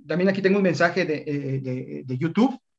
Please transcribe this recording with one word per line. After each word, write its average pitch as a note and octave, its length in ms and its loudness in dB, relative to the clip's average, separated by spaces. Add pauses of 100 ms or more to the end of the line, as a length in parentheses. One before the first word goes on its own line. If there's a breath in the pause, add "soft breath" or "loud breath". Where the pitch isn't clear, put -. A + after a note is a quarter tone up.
también F3+ 220 2
aquí F#3+ 120 0
tengo F#3+ 160 4
un G3 60 4
mensaje F3 420 2
de, D3+ 220 -4
eh, C#3 340 -4
de, C3 440 -8
de B2+ 120 -4
YouTube, E3+ 400 0 (220)